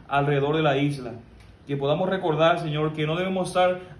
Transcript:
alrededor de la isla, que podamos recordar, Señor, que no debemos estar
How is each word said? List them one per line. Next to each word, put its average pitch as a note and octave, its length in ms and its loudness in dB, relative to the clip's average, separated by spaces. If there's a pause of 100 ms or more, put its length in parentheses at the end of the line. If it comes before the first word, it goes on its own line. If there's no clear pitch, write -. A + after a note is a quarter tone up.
alrededor C#3+ 480 2
de D#3+ 80 2
la C#3 140 2
isla, C#3 380 -2 (520)
que C#3+ 80 -4
podamos D3+ 340 0
recordar, E3+ 500 2
Señor, D#3 340 -2
que D#3 120 -2
no D#3 120 -2
debemos F#3 320 -2
estar F3+ 320 2 (180)